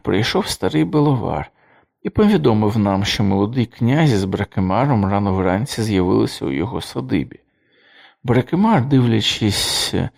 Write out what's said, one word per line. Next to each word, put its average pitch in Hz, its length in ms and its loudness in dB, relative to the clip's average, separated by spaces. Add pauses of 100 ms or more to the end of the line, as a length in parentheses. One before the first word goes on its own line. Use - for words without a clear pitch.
прийшов 101 440 0
старий 156 380 -2
Беловар 139 680 0 (520)
і 202 80 -6
повідомив 123 680 2
нам, 98 260 2
що - 200 -2
молодий 101 420 0
князь 139 460 0
із 98 120 2
Бракемаром 101 800 0
рано 98 300 0
вранці 95 480 -2
з'явилися 104 600 0
у 78 60 -4
його 80 300 -4
садибі. 113 580 -6 (880)
Бракемар, 175 600 2
дивлячись 117 1120 0 (240)